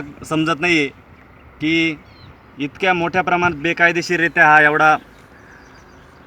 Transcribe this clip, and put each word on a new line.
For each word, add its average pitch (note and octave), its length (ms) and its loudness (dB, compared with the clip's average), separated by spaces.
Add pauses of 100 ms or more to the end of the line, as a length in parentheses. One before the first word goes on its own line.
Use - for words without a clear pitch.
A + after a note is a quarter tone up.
(300)
समजत D#3 300 -2
नाही E3+ 180 -2
आहे C#3+ 100 -2 (760)
की D#3+ 380 -4 (600)
इतक्या F3+ 340 -4
मोठ्या E3+ 280 -2
प्रमाणात F3 360 -2
बेकायदेशीररित्या E3 920 0
हा D3+ 140 6
एवढा D3+ 360 2 (1300)